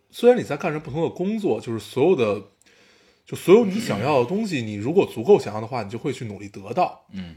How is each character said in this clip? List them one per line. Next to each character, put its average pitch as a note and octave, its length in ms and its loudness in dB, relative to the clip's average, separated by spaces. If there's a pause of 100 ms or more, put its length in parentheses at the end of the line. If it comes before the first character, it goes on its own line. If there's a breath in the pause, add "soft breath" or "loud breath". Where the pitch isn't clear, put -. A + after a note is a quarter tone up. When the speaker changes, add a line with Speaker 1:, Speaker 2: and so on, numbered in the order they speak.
Speaker 1:
虽 - 200 2
然 B3 80 8
你 C#3+ 60 -2
在 C#3+ 140 -6
干 E3 160 -4
着 D3+ 60 -6
不 D3 120 -12
同 D#3+ 120 -4
的 C#3 60 2
工 G#3 280 -4
作， C3 240 0
就 A#2 100 -8
是 A2 80 -4
所 C3+ 300 0
有 F#3+ 60 6
的， G#2 320 0 (760 soft breath)
就 C3+ 100 -12
所 E3 180 4
有 A#3 120 8
你 F#3+ 140 -4
想 G2+ 200 -4
要 C3+ 200 2
的 A#2+ 60 2
东 G#3 220 -4
西， D3 140 -2
Speaker 2:
嗯。 A2 60 -4
Speaker 1:
你 G#2+ 80 -6
如 A2+ 180 -2
果 F#3 120 4
足 - 180 -8
够 G3+ 160 6
想 G#2 140 -8
要 A2 80 -6
的 A2+ 60 -8
话， A#2+ 160 -6
你 G2 60 -14
就 A2+ 80 -10
会 C#3 160 -6
去 B2 120 -12
努 G2 140 -12
力 G2+ 80 -14
得 G2+ 260 -12
到。 - 380 -2
Speaker 2:
嗯。 F2+ 240 -12